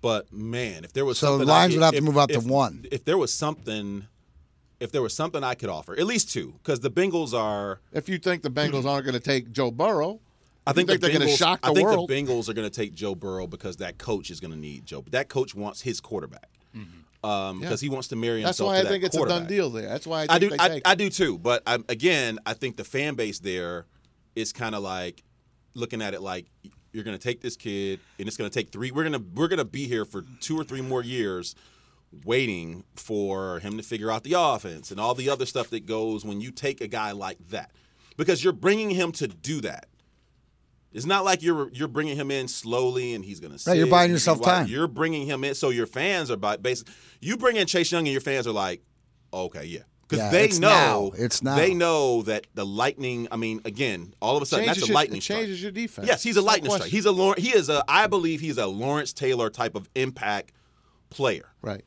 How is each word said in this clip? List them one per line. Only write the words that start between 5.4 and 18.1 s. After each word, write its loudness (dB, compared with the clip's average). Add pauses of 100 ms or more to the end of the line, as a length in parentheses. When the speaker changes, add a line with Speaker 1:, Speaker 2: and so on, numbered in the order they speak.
Speaker 1:
I -2
could -6
offer, -8
at 2
least 0
two, -8
'cause -2
the -2
Bengals 0
are -2 (120)
Speaker 3:
If -6
you -4
think -2
the -4
Bengals 0
aren't 0
gonna -2
take -2
Joe 0
Burrow, 0 (480)
Speaker 1:
I 2
Speaker 3:
you 4
Speaker 1:
think 4
Speaker 3:
think 4
Speaker 1:
the 4
Speaker 3:
they're 4
gonna 4
Speaker 1:
Bengals, 4
Speaker 3:
shock 4
the 2
Speaker 1:
I 4
think 6
Speaker 3:
world? 4
Speaker 1:
the 2
Bengals 0
are -4
gonna -2
take -4
Joe -4
Burrow -6
because -10
that -8
coach -4
is -12
gonna -10
need -12
Joe. -12
That 0
coach -2
wants -8
his -6
quarterback, -10 (280)
Speaker 4:
Mm-hmm. -16
Speaker 1:
um, -4
Speaker 3:
Yeah. -8
Speaker 1:
'cause -4
he -4
wants -6
to -8